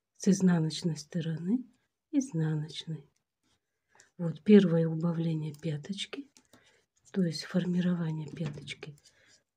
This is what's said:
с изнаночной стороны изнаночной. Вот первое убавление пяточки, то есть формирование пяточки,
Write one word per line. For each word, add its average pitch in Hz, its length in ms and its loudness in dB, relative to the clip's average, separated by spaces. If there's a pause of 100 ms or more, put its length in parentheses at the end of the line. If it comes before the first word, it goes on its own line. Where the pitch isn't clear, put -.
(180)
с - 100 -4
изнаночной 170 720 2
стороны 165 680 -4 (460)
изнаночной. 160 960 -4 (1080)
Вот 165 260 -6
первое 170 440 8
убавление 160 680 -2
пяточки, 165 720 -8 (840)
то 190 120 0
есть 160 220 -4
формирование 175 840 -2
пяточки, - 640 -10 (600)